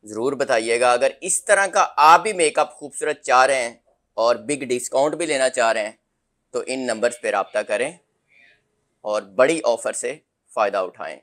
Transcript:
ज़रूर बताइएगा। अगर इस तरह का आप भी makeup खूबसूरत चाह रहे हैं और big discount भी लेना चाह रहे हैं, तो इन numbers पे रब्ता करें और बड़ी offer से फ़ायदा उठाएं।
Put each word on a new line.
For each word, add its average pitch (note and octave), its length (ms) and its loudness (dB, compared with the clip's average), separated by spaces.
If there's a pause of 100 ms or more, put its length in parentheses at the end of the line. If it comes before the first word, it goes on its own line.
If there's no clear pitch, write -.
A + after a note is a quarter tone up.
ज़रूर A2 300 -4
बताइएगा। A#2+ 580 0
अगर C3 200 0 (100)
इस - 240 -4
तरह G3 200 2
का F#3 140 0
आप D#3 400 6
भी G#3+ 120 -4
makeup D3+ 460 0
खूबसूरत D3 460 -6
चाह B2+ 200 6
रहे C3+ 160 2
हैं A#2 180 -8 (380)
और A2+ 240 0
big C3+ 260 -6
discount C3 480 0
भी E3 100 -4
लेना C3+ 260 0
चाह A#2 200 0
रहे A2 120 -2
हैं, G#2+ 140 -10 (560)
तो A#2+ 120 -4
इन C3 200 -6
numbers A#2+ 380 -2
पे A2 80 -2
रब्ता G2+ 320 -2
करें B2 360 -6 (1040)
और G#2 320 -6
बड़ी D3 300 2
offer A2+ 260 -2
से A#2+ 200 -6 (380)
फ़ायदा G2+ 320 0
उठाएं। D#2 400 -12